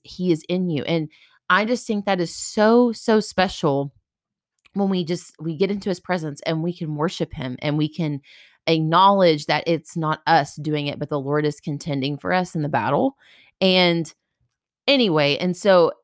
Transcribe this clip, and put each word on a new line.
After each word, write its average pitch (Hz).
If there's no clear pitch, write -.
he 180
is 160
in 180
you. 147
And 160
I 196
just 233
think 208
that 190
is 170
so, 226
so 220
special 151
when 196
we 185
just, 170
we 156
get 185
into 202
his 180
presence 160
and 160
we 175
can 156
worship 165
him 131
and 147
we 151
can 151
acknowledge 165
that 151
it's 165
not 156
us 151
doing 147
it, 139
but 143
the 147
Lord 147
is 147
contending 143
for -
us 180
in 160
the 143
battle. 143
And 180
anyway, 156
and 180
so 180